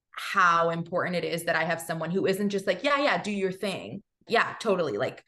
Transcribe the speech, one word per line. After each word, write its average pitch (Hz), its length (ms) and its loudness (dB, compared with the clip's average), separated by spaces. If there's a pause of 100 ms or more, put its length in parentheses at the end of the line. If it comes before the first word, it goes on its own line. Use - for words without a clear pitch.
(120)
how 170 600 4
important 165 440 -2
it 170 80 0
is 165 220 -4
that 165 100 2
I 160 80 2
have 165 160 0
someone 165 320 -4
who 190 160 2
isn't 196 220 0
just 196 180 -2
like, 180 160 0
"Yeah, 285 180 2
yeah, 208 200 2
do 208 100 -4
your 190 220 -2
thing. 180 500 -8 (240)
Yeah, 208 320 2
totally. 156 380 0
Like, - 300 -4